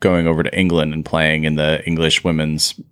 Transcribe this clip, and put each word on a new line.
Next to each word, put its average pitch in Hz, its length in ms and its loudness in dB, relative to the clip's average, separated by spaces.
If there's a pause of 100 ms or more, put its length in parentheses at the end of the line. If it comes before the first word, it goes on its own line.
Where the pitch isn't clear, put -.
going 87 260 2
over 80 160 2
to - 140 -6
England 85 360 2
and 78 100 -6
playing 78 420 0
in 78 100 0
the 78 320 0
English 80 360 0
women's, 78 560 -2 (120)